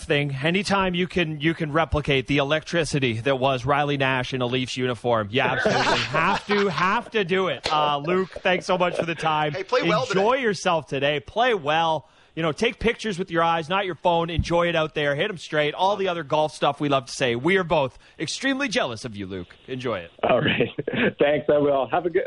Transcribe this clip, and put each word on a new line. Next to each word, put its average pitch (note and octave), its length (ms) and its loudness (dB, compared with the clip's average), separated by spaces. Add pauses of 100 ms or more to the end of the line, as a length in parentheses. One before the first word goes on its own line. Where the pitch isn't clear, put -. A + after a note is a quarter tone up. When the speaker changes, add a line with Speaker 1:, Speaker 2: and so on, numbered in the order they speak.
Speaker 1:
thing, D3 280 0 (120)
anytime F#3+ 500 0
you F3+ 140 -2
can, D#3 320 -2
you D#3+ 140 0
can D#3 180 -6
replicate D3 560 0
the C#3 80 2
electricity C#3+ 800 0
that C3+ 160 2
was B2+ 320 0
Riley C#3+ 300 2
Nash C3 360 0
in B2+ 100 -2
a B2 40 2
Leafs B2+ 300 -2
uniform, A#2+ 560 0
you B2+ 80 2
absolutely C3+ 420 2
Speaker 2:
<laughs> D4+ 160 2
Speaker 1:
have D#3 480 0
to, G3+ 220 2
have F#3 420 0
to G#3+ 140 0
do F#3 240 0
it. B2+ 240 -4
Uh, D3+ 260 2
Luke, F3+ 320 -2
thanks - 360 0
so F#3 120 2
much F3 160 2
for - 100 -2
the E3 120 -4
time. D3+ 380 0
Speaker 2:
Hey, F#3+ 100 -6
play B3+ 180 0
well E3 220 2
Speaker 1:
Enjoy G3+ 300 2
Speaker 2:
today. C4+ 100 0
Speaker 1:
yourself F3+ 420 0
today. C#3+ 320 0
Play A#3+ 360 0
well. D#3+ 540 0 (280)
You D#3+ 80 -2
know, D#3+ 80 2
take A3+ 260 -2
pictures G#3+ 400 -2
with F#3+ 100 -6
your E3 140 2
eyes, E3 260 0
not F#3+ 180 0
your E3+ 100 -6
phone. E3+ 340 2
Enjoy E3+ 380 2
it E3+ 80 0
out D#3 180 0
there. C#3+ 220 0
Hit F3+ 140 0
'em G3 60 -8
straight. D3+ 380 -2
All F#3+ 220 2
the G3 100 -2
other E3+ 160 -2
golf D3+ 320 0
stuff D3 260 0
we D3 80 0
love C3+ 180 2
to - 60 -14
say. B2 220 0
We D3 220 2
are F#3+ 80 2
both D3+ 340 0 (220)
extremely C4 480 -2
jealous F3 360 -2
of A2+ 120 -10
you, G2 100 -8
Luke. F#2 220 -8 (180)
Enjoy B2 320 -4
it. E2+ 140 -12 (100)
Speaker 3:
All B2 180 4
right. A2+ 280 0 (260)
<laughs> - 240 0
Thanks, D3 340 2
I D3 60 4
will. C#3 320 2
Have D#3+ 160 0
a F3 40 -4
good, F3 160 0